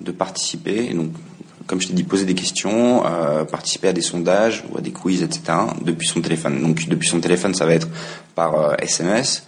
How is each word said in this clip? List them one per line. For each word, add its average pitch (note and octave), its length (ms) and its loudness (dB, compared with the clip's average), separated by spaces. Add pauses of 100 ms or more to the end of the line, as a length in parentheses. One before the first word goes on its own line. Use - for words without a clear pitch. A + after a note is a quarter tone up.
de F2+ 100 -8
participer, F#2 800 -4
et - 20 -4
donc, E2 200 -2 (560)
comme F2+ 120 0
je - 60 -2
t'ai F2+ 80 -2
dit, F2+ 80 2
poser G2 220 0
des F#2 100 0
questions, A#2 720 2
euh, D#2 380 0
participer - 420 -4
à F#2 60 4
des E2+ 100 0
sondages F2+ 720 2
ou - 60 -6
à - 20 -4
des - 100 -6
quiz, F#2 320 0
et E2 80 0
cetera, F2 500 0
depuis - 280 -2
son E2+ 120 -2
téléphone. D#2 400 0
Donc D#2+ 280 2
depuis E2 200 0
son E2+ 120 2
téléphone, F2 340 2
ça E2 100 0
va E2 100 6
être E2 120 2 (480)
par, D#2+ 260 2
euh, D2+ 200 2
S - 180 -2
M E2+ 120 0
S, B2 380 0